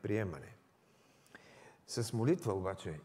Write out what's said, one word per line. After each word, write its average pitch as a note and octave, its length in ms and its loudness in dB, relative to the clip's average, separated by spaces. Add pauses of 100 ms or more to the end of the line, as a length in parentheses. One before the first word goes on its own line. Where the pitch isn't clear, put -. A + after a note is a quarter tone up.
приемане. G#2 540 -2 (1300)
С A#2 260 -2
молитва A#2+ 400 4
обаче F#2+ 520 -2